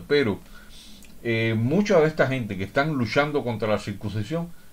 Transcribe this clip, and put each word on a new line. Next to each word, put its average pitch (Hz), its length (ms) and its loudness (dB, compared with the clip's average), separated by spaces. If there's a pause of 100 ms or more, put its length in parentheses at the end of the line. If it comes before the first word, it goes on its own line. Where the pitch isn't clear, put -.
pero, 131 320 2 (840)
eh, 113 340 0
mucha 175 420 4
de 151 60 8
esta 156 220 2
gente 123 280 -4
que 92 80 -4
están 139 300 0
luchando 143 500 0
contra 113 240 -2
la 104 120 2
circuncisión 107 720 -4 (240)